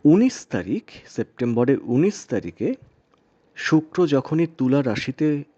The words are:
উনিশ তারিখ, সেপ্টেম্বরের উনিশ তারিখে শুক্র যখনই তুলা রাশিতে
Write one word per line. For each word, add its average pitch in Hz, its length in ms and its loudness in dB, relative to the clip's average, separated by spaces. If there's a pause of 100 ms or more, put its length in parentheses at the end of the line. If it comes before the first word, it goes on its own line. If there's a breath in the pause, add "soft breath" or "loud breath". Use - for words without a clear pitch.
উনিশ 208 460 4
তারিখ, 107 320 -6 (260)
সেপ্টেম্বরের 120 720 0
উনিশ 151 460 -2
তারিখে 160 460 -6 (800)
শুক্র 156 500 0
যখনই 151 400 0 (120)
তুলা 135 260 2
রাশিতে 143 600 -4 (120)